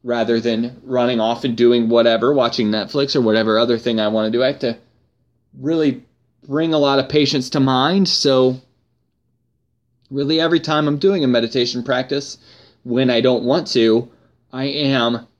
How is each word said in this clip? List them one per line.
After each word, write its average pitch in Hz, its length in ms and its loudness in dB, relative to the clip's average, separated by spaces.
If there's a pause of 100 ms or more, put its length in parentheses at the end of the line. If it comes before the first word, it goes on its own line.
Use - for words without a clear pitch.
rather 117 340 0
than 117 440 -4
running 123 360 -2
off 117 260 -2
and 117 120 -4
doing 120 320 4
whatever, 117 460 2
watching 117 360 0
Netflix 139 460 -4
or 131 60 2
whatever 110 360 2
other 120 200 0
thing 113 220 -2
I 107 80 -2
want 110 220 -2
to 117 60 -4
do. 123 80 0
I 131 40 2
have 143 100 -4
to 117 180 -6 (840)
really 147 460 -2 (420)
bring 160 280 -2
a 151 40 2
lot 139 200 2
of 135 100 -2
patience 143 420 0
to 151 80 -2
mind. 139 480 2
So 131 540 2 (1500)
really 139 280 -2
every 165 220 2
time 151 260 0
I'm 147 120 0
doing 190 260 2
a - 20 2
meditation 123 560 0
practice, 131 540 -4 (480)
when 127 240 0
I 117 140 2
don't 123 220 2
want 147 240 0
to, 117 420 2 (420)
I 131 140 -8
am 135 600 -2 (140)